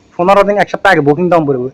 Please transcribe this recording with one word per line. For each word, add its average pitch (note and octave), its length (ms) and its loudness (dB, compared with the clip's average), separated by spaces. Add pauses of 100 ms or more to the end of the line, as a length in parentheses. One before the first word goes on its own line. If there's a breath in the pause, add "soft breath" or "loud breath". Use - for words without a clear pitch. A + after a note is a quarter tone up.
(180)
পনেরো G3 260 2
দিন, G3+ 140 0
এক F#3+ 120 -2
সপ্তাহ G3 220 -2
আগে D#3+ 100 2
বুকিং D3 280 0
দাম E3 180 0
পড়বো, C3 260 -4